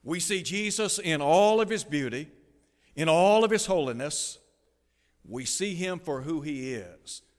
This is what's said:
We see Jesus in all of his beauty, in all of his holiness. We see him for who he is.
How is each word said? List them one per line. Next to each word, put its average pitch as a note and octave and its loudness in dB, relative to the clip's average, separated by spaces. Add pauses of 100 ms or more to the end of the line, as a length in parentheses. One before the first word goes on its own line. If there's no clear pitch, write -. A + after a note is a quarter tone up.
We E3 -6
see F#3 -2
Jesus G#3 -2
in D#3+ 0
all G3+ 6
of G#3+ 0
his G#3 -4
beauty, C#3 -4 (680)
in D#3+ 0
all G3 6
of G#3+ 0
his A3 0
holiness. C#3+ -2 (840)
We A#2+ -12
see F#3+ -4
him F3+ -6
for C#3 -6
who D#3 -4
he C3 -6
is. F2+ -14 (160)